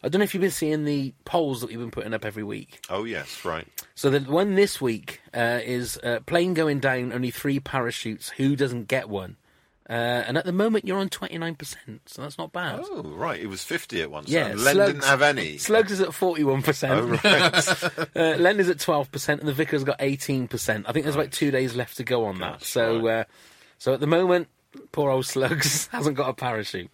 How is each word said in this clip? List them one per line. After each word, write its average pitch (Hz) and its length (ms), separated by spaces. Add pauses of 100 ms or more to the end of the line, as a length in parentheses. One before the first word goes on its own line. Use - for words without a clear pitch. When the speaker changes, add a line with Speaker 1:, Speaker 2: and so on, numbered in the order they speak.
Speaker 1:
I 135 60
don't 180 120
know 208 40
if 196 100
you've 180 60
been 190 100
seeing 156 340
the 143 280 (140)
polls 143 340
that 120 80
we've 113 100
been 120 120
putting 113 240
up 110 100
every 107 200
week. 104 440
Speaker 2:
Oh, 98 160
yes, 90 400
right. 82 220 (280)
Speaker 1:
So - 140
the 139 120
one 170 340
this 196 260
week, 117 400 (140)
uh, 120 280
is, 123 400
uh, 117 220
"Plane 175 300
going 156 260
down, 127 320
only 123 180
three 139 300
parachutes. 120 680
Who 139 260
doesn't 123 320
get 127 220
one?" 95 260 (540)
Uh, - 20 (340)
and 131 120
at 165 80
the 180 60
moment, 214 340
you're 190 120
on 196 120
twenty-nine 165 460
percent, - 500
so - 160
that's 143 160
not 165 140
bad. 175 320
Speaker 2:
Oh, 381 180
right. 90 380
It 104 80
was 95 160
fifty 120 360
at 76 100
one 76 160
Speaker 1:
Yeah, 147 220
Speaker 2:
time. 98 160
Len 139 120
Speaker 1:
Slugs, 202 160
Speaker 2:
didn't 135 120
have 139 180
any. 104 360
Speaker 1:
Slugs 214 340
is 190 80
at 170 140
forty-one 151 480
percent. 139 320
Speaker 2:
Oh, 120 300
right. 170 880
Speaker 1:
<laughs> - 40
Uh, 160 220
Len 196 220
is 180 100
at 151 100
twelve 147 320
percent, 147 280
and 151 80
the 143 60
Vicar's 147 300
got 139 160
eighteen 135 480
percent. 110 400
I 117 40
think 147 120
there's 147 120
about 151 80
Speaker 2:
Right. - 80
Speaker 1:
two 143 180
days 131 240
left 123 240
to 127 60
go 120 220
on 95 140
that. 90 200
Speaker 2:
Gosh, - 80
Speaker 1:
So, 113 320
Speaker 2:
right. 113 200
Speaker 1:
uh, 113 40 (560)
so 131 140
at 127 60
the 147 80
moment, 175 400 (420)
poor 147 180
old 131 160
Slugs 143 640
<laughs> - 60
hasn't 147 240
got 135 120
a 131 60
parachute. 107 600